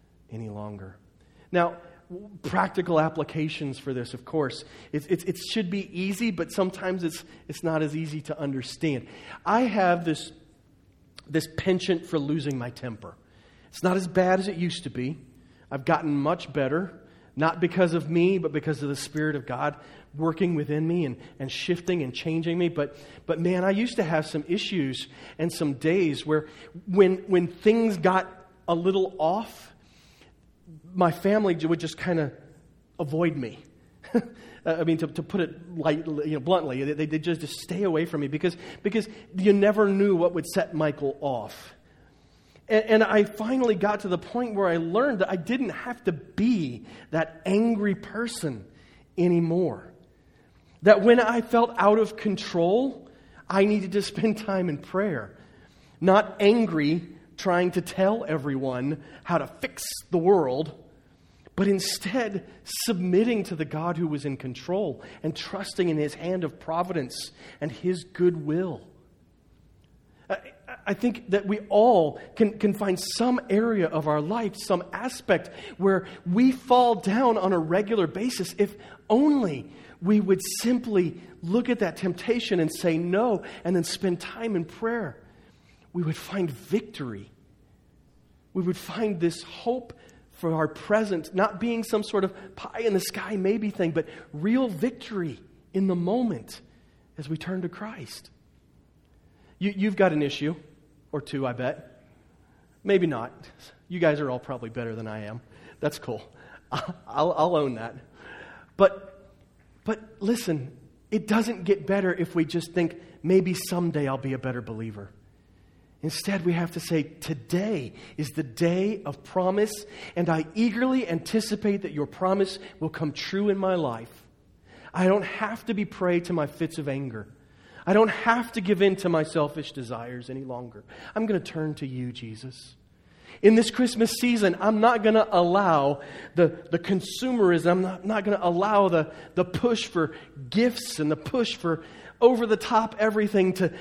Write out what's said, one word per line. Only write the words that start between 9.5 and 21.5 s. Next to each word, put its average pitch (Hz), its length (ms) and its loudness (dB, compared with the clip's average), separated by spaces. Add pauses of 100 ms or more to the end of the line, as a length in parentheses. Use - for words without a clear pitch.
have 185 440 2
this, - 280 -4 (960)
this 156 180 -2 (100)
penchant 180 480 0
for 165 140 -2
losing 143 400 -2
my 120 120 -8
temper. - 440 -12 (540)
It's - 160 -8
not 185 120 2
as 185 120 -4
bad 185 320 4
as 190 80 -6
it 180 80 -4
used 170 260 -4
to 131 80 -8
be. 127 280 -6 (520)
I've 135 140 -8
gotten 156 280 2
much 143 400 -2
better, 151 460 -2 (380)
not 165 240 0
because 175 340 2
of 151 160 -2
me, 175 280 4
but 160 120 -2
because 147 320 -4
of 147 60 -4
the 139 80 -4
Spirit 151 400 -4
of 123 100 -10
God 143 300 -4 (400)
working 165 400 0
within 151 320 -2
me 170 160 0
and, 123 120 -4 (220)
and 131 140 -8